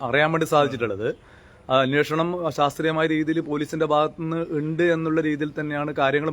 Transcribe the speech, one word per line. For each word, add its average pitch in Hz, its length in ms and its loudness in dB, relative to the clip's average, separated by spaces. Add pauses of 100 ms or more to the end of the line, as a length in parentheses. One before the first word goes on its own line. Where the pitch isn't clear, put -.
അറിയാൻ 147 240 4
വേണ്ടി 160 220 0
സാധിച്ചിട്ടുള്ളത്. 120 540 0 (640)
ആ 131 140 4
അന്വേഷണം 151 420 0 (300)
ശാസ്ത്രീയമായ 156 560 0
രീതിയിൽ 156 340 0
പോലീസിന്റെ 151 460 -2
ഭാഗത്തുനിന്ന് 160 480 0 (180)
ഉണ്ട് 156 240 -2 (120)
എന്നുള്ള 160 320 0
രീതിയിൽ 151 300 -2
തന്നെയാണ് 147 340 -6 (100)
കാര്യങ്ങൾ 143 320 2